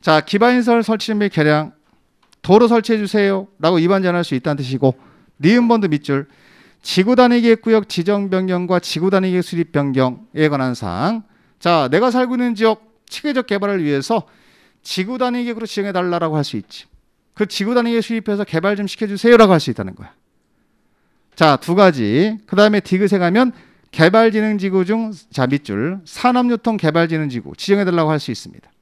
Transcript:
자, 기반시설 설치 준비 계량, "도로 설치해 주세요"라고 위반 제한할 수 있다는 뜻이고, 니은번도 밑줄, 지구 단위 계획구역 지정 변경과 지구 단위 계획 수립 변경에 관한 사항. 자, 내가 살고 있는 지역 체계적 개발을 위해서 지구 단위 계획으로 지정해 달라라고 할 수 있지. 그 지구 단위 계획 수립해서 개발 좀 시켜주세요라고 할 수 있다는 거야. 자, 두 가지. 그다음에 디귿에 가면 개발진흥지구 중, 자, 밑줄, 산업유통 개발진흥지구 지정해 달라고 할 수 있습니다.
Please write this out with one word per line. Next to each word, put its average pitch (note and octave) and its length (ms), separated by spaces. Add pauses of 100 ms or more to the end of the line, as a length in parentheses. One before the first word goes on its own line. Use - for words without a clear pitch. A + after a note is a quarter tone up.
자, D#3 180
기반시설 A#3 640
설치 G#3+ 240
준비 G#3 220
계량, D3+ 420 (720)
"도로 A3 260
설치해 A3+ 300
주세요"라고 G3 800
위반 F#3 240
제한할 F3 240
수 C#3 100
있다는 C#3+ 220
뜻이고, C3 380 (460)
니은번도 A3+ 460
밑줄, C#3+ 400 (540)
지구 G3 340
단위 A#3+ 260
계획구역 A3+ 480
지정 G3+ 400
변경과 F#3 500
지구 F3 300
단위 F#3 220
계획 F3+ 120
수립 E3+ 280
변경에 C3+ 760
관한 C3 260
사항. B2+ 480 (360)
자, E3 320
내가 A3 200
살고 B3+ 240
있는 A#3+ 200
지역 A3 280 (240)
체계적 C4 400
개발을 G3+ 360
위해서 D3 400 (580)
지구 G3+ 360
단위 B3 260
계획으로 A3+ 220
지정해 G3+ 260
달라라고 E3+ 460
할 D3 60
수 C3+ 140
있지. - 280 (480)
그 G#3+ 140
지구 G#3 260
단위 A#3 180
계획 A#3 120
수립해서 G#3 400
개발 F#3+ 320
좀 G3+ 120
시켜주세요라고 G#3+ 680
할 E3 60
수 C#3 120
있다는 G2 240
거야. - 180 (1200)
자, D3+ 220
두 E3+ 180
가지. F3 680
그다음에 G#3 360
디귿에 F#3+ 360
가면 G3+ 340 (400)
개발진흥지구 G3+ 920
중, A3 260 (200)
자, B2+ 160
밑줄, C#3+ 580
산업유통 A#3+ 720
개발진흥지구 D#3 800
지정해 G3 280
달라고 E3+ 260
할 D3+ 80
수 - 120
있습니다. - 380 (120)